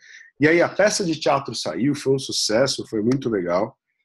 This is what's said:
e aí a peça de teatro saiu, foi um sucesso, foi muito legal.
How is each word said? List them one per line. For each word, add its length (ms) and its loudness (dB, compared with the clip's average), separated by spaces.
e 80 6
aí 120 4
a 80 2
peça 360 2
de 140 -2
teatro 360 0
saiu, 400 -2
foi 200 0
um 40 0
sucesso, 720 -2
foi 140 -4
muito 260 0
legal. 480 -2